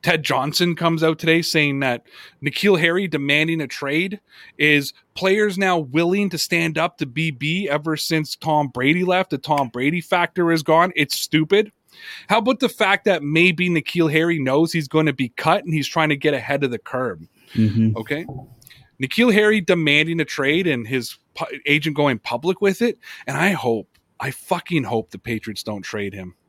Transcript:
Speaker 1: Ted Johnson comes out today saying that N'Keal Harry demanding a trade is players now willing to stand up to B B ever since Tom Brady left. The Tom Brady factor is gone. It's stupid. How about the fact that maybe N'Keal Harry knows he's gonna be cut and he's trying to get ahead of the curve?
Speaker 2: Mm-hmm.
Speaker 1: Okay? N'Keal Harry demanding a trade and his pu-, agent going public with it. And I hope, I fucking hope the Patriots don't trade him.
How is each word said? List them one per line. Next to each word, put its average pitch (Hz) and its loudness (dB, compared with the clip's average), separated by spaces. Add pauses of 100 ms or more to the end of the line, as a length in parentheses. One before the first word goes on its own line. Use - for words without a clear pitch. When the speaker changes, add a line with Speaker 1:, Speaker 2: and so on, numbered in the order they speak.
Speaker 1:
Ted 165 0
Johnson 151 0
comes 165 0
out 160 0
today 165 2
saying 143 0
that 123 -2 (340)
N'Keal 180 2
Harry 170 2
demanding 156 0
a 143 -4
trade 165 -4 (360)
is 147 2 (200)
players 196 0
now 185 2
willing 170 0
to 170 -6
stand 165 -2
up 170 -2
to 151 -2
B 156 -2
B 156 -4
ever 151 -2
since 156 -4
Tom 151 -2
Brady 147 0
left. 180 0
The 139 -4
Tom 143 -2
Brady 139 -2
factor 175 0
is 160 0
gone. 165 4
It's 151 -2
stupid. 196 2 (560)
How 214 4
about 233 2
the 247 0
fact 196 0
that 175 2
maybe 170 4
N'Keal 165 0
Harry 165 2
knows 139 2
he's 156 -2
gonna 156 2
be 131 -4
cut 190 0
and 170 -4
he's 143 -2
trying 156 0
to 147 2
get 147 0
ahead 139 -2
of 127 0
the 117 -6
curve? 120 -6 (340)
Speaker 2:
Mm-hmm. 110 2
Speaker 1:
Okay? 143 -6 (760)
N'Keal 220 2
Harry 214 4
demanding 160 2
a 143 0
trade 151 0
and 123 -2
his 123 -4 (160)
pu-, - -10
agent 147 0
going 139 0
public 160 -4
with 196 2
it. 233 0 (280)
And 139 -6
I 165 2
hope, 117 -2 (300)
I 135 -6
fucking 165 -4
hope 113 -4
the - -16
Patriots 107 -8
don't 104 -8
trade 101 -8
him. 92 -14 (140)